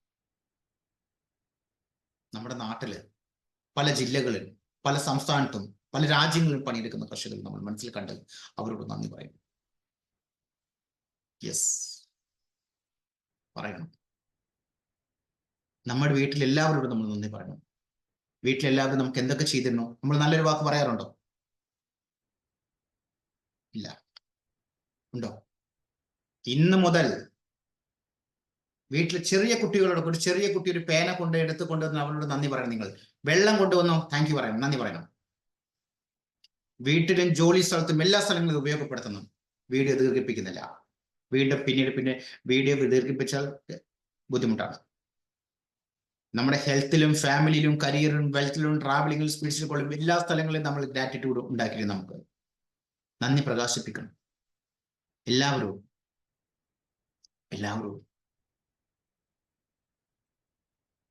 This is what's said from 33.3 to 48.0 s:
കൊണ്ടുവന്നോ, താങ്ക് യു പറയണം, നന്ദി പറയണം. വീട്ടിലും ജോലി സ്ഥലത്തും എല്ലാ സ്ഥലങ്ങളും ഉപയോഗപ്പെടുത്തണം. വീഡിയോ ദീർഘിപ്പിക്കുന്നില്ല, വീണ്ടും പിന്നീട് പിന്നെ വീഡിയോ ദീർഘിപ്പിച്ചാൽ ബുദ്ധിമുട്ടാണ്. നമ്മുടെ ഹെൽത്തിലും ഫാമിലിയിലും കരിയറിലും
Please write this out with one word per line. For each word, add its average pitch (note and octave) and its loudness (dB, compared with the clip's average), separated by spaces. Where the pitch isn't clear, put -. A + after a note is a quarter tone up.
കൊണ്ടുവന്നോ, F3 4
താങ്ക് D3+ 2
യു D3 2
പറയണം, A2+ -2
നന്ദി C#3+ 0
പറയണം. E2+ -6
വീട്ടിലും E3+ 4
ജോലി F3 6
സ്ഥലത്തും D#3+ 2
എല്ലാ G3+ 4
സ്ഥലങ്ങളും E3+ 0
ഉപയോഗപ്പെടുത്തണം. B2+ -6
വീഡിയോ C3+ 4
ദീർഘിപ്പിക്കുന്നില്ല, A#2+ -2
വീണ്ടും C3+ 2
പിന്നീട് C3 2
പിന്നെ B2+ -2
വീഡിയോ C3+ 4
ദീർഘിപ്പിച്ചാൽ C3+ 0
ബുദ്ധിമുട്ടാണ്. A2 -2
നമ്മുടെ C#3 2
ഹെൽത്തിലും D3 4
ഫാമിലിയിലും D3+ 4
കരിയറിലും D3 2